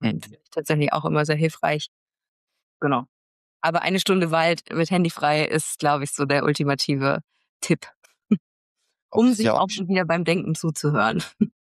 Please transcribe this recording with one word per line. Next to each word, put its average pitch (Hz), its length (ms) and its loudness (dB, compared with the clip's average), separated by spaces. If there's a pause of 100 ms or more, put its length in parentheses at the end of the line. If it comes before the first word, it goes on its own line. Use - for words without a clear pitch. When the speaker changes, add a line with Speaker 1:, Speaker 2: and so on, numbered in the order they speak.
Speaker 1:
Mhm. 113 200 -2
Speaker 2:
finde - 220 -20
ich - 80 -20
tatsächlich 151 420 0
auch 151 120 -2
immer 151 200 2
sehr 151 120 0
hilfreich. 156 520 -2 (920)
Genau. 131 240 0 (560)
Aber 165 220 0
eine 185 180 0
Stunde 180 300 0
Wald 165 320 0 (100)
mit 160 180 0
Handy 180 200 2
frei 151 340 0
ist, - 360 -4
glaub 147 220 2
ich, 143 100 -6
so 143 120 -2
der 139 200 0
ultimative 139 760 0 (400)
Tipp. - 260 -2 (440)
Speaker 1:
Aber 202 80 4 (720)
Speaker 2:
Um 233 160 4
Speaker 1:
das 254 60 6
ist 214 60 0
Speaker 2:
sich 220 80 2
Speaker 1:
ja 214 80 2
auch - 80 4
Speaker 2:
auch 190 80 -2
schon 196 180 -6
wieder 185 160 2
beim 165 200 0
Denken 165 300 0
zuzuhören. 147 680 0 (180)
<laughs> - 120 2 (160)